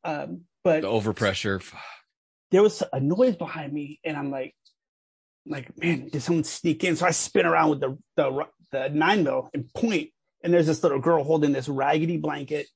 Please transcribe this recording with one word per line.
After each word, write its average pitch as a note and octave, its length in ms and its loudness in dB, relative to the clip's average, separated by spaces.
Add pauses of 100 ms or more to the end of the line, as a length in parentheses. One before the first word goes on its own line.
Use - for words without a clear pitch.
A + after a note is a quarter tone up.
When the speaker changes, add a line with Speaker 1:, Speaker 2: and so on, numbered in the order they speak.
Speaker 1:
Um, D#3+ 380 -6 (220)
but D#3+ 180 4
Speaker 2:
The F#2+ 80 -4
overpressure. G2+ 680 0
Fuck. - 220 -16 (680)
Speaker 1:
there F#3 100 6
was G#3 220 2 (100)
a C3+ 60 -4
noise F#3 360 2
behind D#3 380 -10
me, D3 300 -10
and D#3 120 -6
I'm C#3+ 140 -6
like, C3+ 240 -8 (920)
like, C#3 280 -10
"Man, D#3 340 -2
did C#3 120 -4
someone E3 220 0
sneak - 400 -2
in?" F3 120 2
So F3+ 120 0
I E3+ 40 4
spin - 360 0
around D#3+ 240 4
with C#3+ 80 0
the, C3+ 180 -4 (180)
the, C#3 300 0 (260)
the C3+ 180 -4
nine D#3+ 340 2
mil C3 320 -2
and C3 180 -6
point, A3+ 360 -2 (340)
and F3 100 2
there's E3+ 140 6
this D#3+ 160 0
little C#3 160 2
girl D#3+ 240 2
holding D3+ 280 2
this C3+ 160 -2
raggedy D3+ 500 0
blanket D3 580 -6